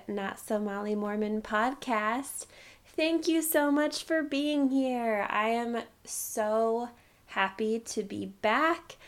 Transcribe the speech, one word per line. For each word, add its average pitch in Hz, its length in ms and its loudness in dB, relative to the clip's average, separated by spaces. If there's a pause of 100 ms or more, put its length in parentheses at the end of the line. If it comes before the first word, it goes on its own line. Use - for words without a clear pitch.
Not 202 320 -6
So 214 220 -2
Molly 208 340 -2
Mormon 214 480 -2
Podcast. 233 1040 -2 (480)
Thank 320 320 2
you 320 160 2
so 294 300 4
much 302 320 0
for 320 180 0
being 285 480 2
here. 247 580 0
I 214 200 2
am 233 340 0 (220)
so 226 840 0 (360)
happy 214 540 0
to 214 240 -4
be 202 220 -6
back. 269 680 0 (120)